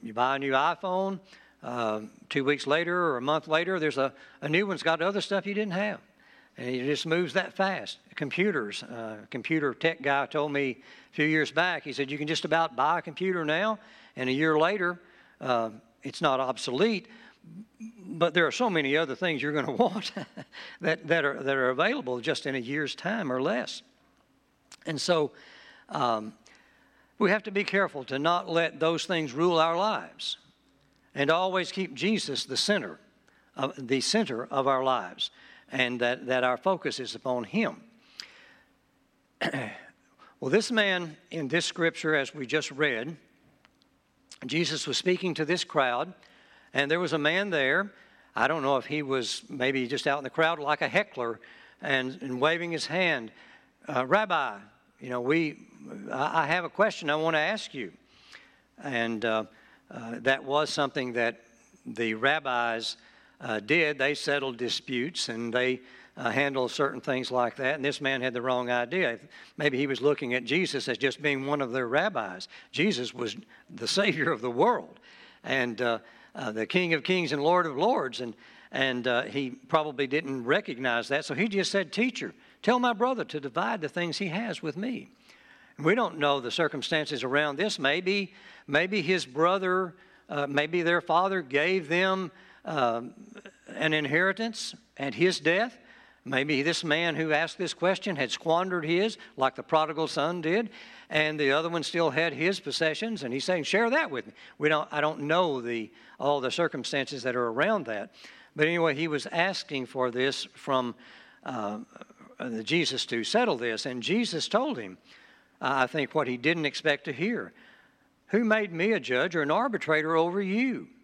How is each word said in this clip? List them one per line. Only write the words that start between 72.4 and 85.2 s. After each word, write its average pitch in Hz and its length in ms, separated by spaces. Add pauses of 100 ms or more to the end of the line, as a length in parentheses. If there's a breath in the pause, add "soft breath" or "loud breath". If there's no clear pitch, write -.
Jesus 127 440
was 117 220 (380 loud breath)
the 113 140
Savior 170 420
of 117 100
the 123 100
world 143 500 (420 loud breath)
and, 123 380
uh, 117 180 (360 loud breath)
uh, 110 180
the 110 140
King 180 280
of 143 80
Kings 175 300
and 143 100
Lord 170 240
of 139 100
Lords. 143 440
And, 117 140 (360 loud breath)
and, 127 360
uh, 120 160
he 127 280
probably 143 560
didn't 135 380
recognize 123 640
that. 143 160
So 147 100
he 208 140
just 196 220
said, 190 220
"Teacher, 226 420 (280 loud breath)
tell 247 160
my 247 140
brother 226 320
to 151 160
divide 175 400
the 151 80
things 170 300
he 196 100
has 208 340
with 156 140
me." 226 320 (680 loud breath)